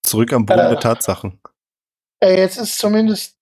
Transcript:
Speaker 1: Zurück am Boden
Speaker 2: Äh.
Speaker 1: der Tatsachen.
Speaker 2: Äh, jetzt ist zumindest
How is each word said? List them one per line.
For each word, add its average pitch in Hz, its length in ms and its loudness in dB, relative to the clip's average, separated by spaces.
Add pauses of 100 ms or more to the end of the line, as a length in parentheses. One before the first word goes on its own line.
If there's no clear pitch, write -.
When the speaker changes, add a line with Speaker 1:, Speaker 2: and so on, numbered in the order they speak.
Speaker 1:
Zurück 117 300 0
am 117 140 0
Boden 113 140 4
Speaker 2:
Äh. - 100 2
Speaker 1:
der 113 100 -2
Tatsachen. 110 600 -4 (800)
Speaker 2:
Äh, 185 180 4
jetzt 185 180 0
ist 233 220 -8
zumindest 214 640 -2